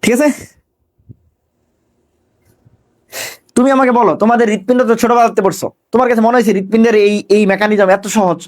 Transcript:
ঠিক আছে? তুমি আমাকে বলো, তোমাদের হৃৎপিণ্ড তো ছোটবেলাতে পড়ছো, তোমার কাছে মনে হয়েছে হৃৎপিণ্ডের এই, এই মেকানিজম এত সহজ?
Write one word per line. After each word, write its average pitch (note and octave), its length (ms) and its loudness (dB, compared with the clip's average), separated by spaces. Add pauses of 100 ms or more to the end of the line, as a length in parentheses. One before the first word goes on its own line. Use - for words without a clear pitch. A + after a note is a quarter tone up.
ঠিক G#3+ 120 0
আছে? D4 120 0 (3250)
তুমি B3 200 2
আমাকে C4 240 0
বলো, G3+ 120 2 (100)
তোমাদের A#3 300 2
হৃৎপিণ্ড A#3+ 360 -2
তো A3+ 140 2
ছোটবেলাতে A#3 440 0
পড়ছো, D#3 200 -4 (260)
তোমার B3 180 0
কাছে A3+ 160 0
মনে A#3+ 100 0
হয়েছে A3+ 200 2
হৃৎপিণ্ডের A3 400 0 (120)
এই, G#3 80 -2 (200)
এই G#3+ 60 4 (100)
মেকানিজম G3+ 440 0
এত G3 100 -6 (100)
সহজ? F3+ 320 0